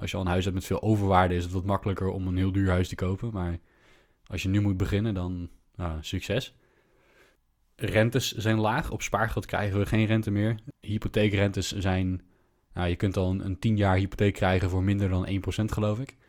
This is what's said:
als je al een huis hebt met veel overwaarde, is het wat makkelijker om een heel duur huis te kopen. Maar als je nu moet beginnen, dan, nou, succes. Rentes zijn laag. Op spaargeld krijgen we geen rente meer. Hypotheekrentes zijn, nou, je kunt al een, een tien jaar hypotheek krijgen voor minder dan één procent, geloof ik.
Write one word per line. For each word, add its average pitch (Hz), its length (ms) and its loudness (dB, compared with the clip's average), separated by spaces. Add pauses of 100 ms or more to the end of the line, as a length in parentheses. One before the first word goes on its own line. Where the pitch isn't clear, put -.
als 95 100 -6
je 98 60 -6
al 95 60 -4
een 90 60 -2
huis 90 140 2
hebt 92 120 -2
met 92 100 -4
veel - 160 -2
overwaarde, 95 540 4
is 87 80 0
het 87 100 -8
wat 92 120 -4
makkelijker 98 420 -2
om 92 200 -4
een 90 100 -2
heel 92 140 2
duur 95 180 2
huis 90 180 2
te - 80 -10
kopen. 95 380 -4
Maar 87 240 -4 (680)
als - 180 -6
je 95 60 -2
nu 101 120 4
moet 101 160 2
beginnen, 101 360 0
dan, 90 360 -4 (260)
nou, 82 260 -6
succes. - 540 -4 (1200)
Rentes 110 600 2
zijn 110 240 2
laag. 113 320 0
Op 107 100 -6
spaargeld 107 440 -2
krijgen 98 340 0
we 98 60 2
geen 110 200 2
rente 107 260 0
meer. 107 280 0 (200)
Hypotheekrentes 101 920 0
zijn, 92 500 0 (520)
nou, 90 140 -2
je 87 80 0
kunt 101 220 -2
al 92 120 2
een, 95 160 -2
een 95 140 -4
tien 110 180 2
jaar 98 200 4
hypotheek 98 360 2
krijgen 92 360 2
voor 92 140 0
minder 101 260 2
dan 92 160 0
één 95 160 -2
procent, 107 300 -2
geloof 107 280 0
ik. - 160 -12 (140)